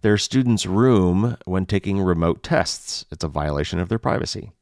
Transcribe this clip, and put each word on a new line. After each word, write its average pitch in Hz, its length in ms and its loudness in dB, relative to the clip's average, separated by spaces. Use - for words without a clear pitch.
their 104 160 4
students' 120 480 0
room 104 800 4
when 92 220 -2
taking 98 340 -2
remote 85 420 0
tests. - 680 -4
It's - 120 -10
a 82 60 -4
violation 76 500 -4
of 90 120 -4
their 113 80 -2
privacy. - 640 -6